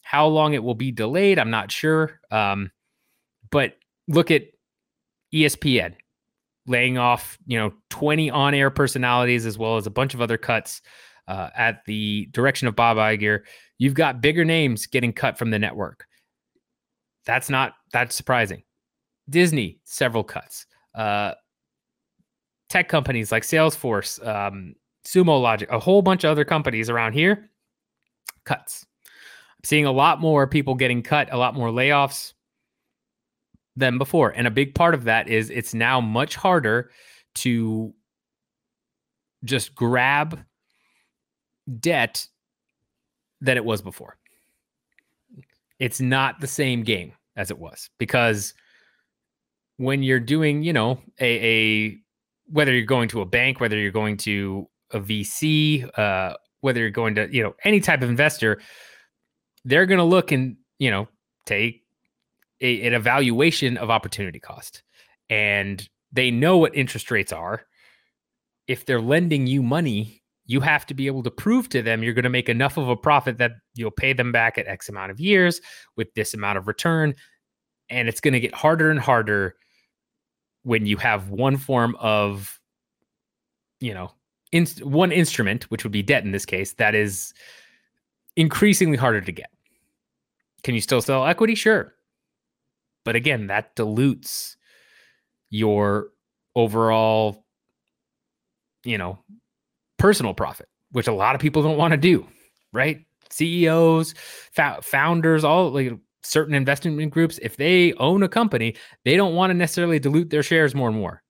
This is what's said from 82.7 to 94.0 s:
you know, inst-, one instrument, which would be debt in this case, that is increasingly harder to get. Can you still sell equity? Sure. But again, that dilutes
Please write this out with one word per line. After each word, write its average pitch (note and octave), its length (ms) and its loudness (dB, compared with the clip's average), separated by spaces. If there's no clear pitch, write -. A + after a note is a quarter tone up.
you A#2+ 120 -6
know, F2+ 180 -12
inst-, E3+ 300 0
one D3+ 300 2
instrument, B2 520 0
which - 200 -8
would G#2 80 -6
be G#2 100 -2
debt A#2+ 220 2
in G2 80 -4
this G2 140 -6
case, F#2+ 280 -6
that A2+ 200 0
is G#2 400 -2
increasingly E3 600 2
harder A#2 240 2
to F#2 120 -10
get. - 180 -16
Can B2 100 -2
you A2 60 0
still B2 200 0
sell C3+ 260 0
equity? A3 280 2
Sure. A3 400 0
But A#2 120 0
again, A#2+ 320 0
that G#2 280 -4
dilutes A2+ 800 -2